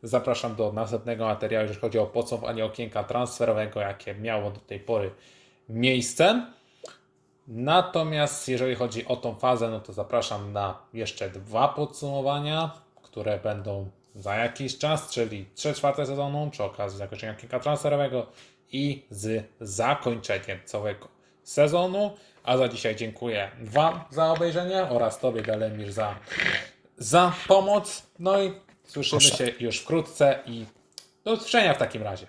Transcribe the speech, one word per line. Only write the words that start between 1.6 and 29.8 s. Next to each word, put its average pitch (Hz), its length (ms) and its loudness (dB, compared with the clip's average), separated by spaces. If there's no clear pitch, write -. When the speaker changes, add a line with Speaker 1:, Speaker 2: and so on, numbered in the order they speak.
Speaker 1:
jeżeli 104 180 -4
chodzi 110 180 0
o 104 80 4
podsumowanie 117 580 -2
okienka 107 400 -4
transferowego, 113 760 0
jakie 98 340 -6
miało 104 360 -4
do 101 100 -14
tej 101 200 -12
pory 101 300 0
miejsce. 131 840 2
Natomiast 156 1000 2
jeżeli 127 260 2
chodzi 113 320 -2
o 127 100 0
tą 113 180 -4
fazę, 117 360 2
no 110 100 -4
to 107 120 -16
zapraszam 101 600 -2
na 101 260 -2
jeszcze 104 360 -6
dwa 107 380 0
podsumowania, 147 1040 -2
które 104 360 -4
będą 101 520 -4
za 101 200 -6
jakiś 120 440 -2
czas, 151 320 0
czyli 107 440 -4
trzy 147 200 -2
czwarte 143 320 0
sezonu, 143 440 -2
przy 107 140 -4
okazji 98 340 -6
zakończenia 101 340 -8
okienka 120 280 -6
transferowego 143 680 0
i 135 380 -2
z 107 360 -4
zakończeniem 110 1040 -2
całego 104 440 -6
sezonu. 175 680 2
A 127 120 4
za 131 120 4
dzisiaj 110 280 -2
dziękuję 110 540 -4
Wam 147 400 2
za 160 220 2
obejrzenie 175 500 0
oraz 120 360 0
Tobie, 113 240 0
Dalemir, 107 500 -4
za, 104 220 -4
za 160 340 6
pomoc. 196 540 6
No 190 240 4
i 185 100 -2
słyszymy 143 320 0
Speaker 2:
Proszę. - 160 6
Speaker 1:
się 120 240 0
już 117 180 -2
wkrótce 151 680 4